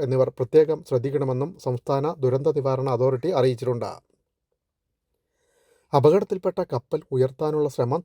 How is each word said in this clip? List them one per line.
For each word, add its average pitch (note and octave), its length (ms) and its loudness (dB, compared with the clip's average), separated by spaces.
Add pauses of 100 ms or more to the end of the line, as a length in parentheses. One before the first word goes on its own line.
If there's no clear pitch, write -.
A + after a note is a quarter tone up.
എന്നിവർ C3 240 2 (100)
പ്രത്യേകം D3+ 400 2 (100)
ശ്രദ്ധിക്കണമെന്നും C3+ 640 -2 (140)
സംസ്ഥാന C#3 480 -2 (100)
ദുരന്ത C3+ 340 0
നിവാരണ C3 400 -2
അതോറിറ്റി C3 420 0
അറിയിച്ചിട്ടുണ്ട്. A#2+ 520 -2 (2000)
അപകടത്തിൽപ്പെട്ട F3+ 600 2 (140)
കപ്പൽ D3+ 280 -6 (140)
ഉയർത്താനുള്ള D3 520 0 (100)
ശ്രമം C3+ 260 -2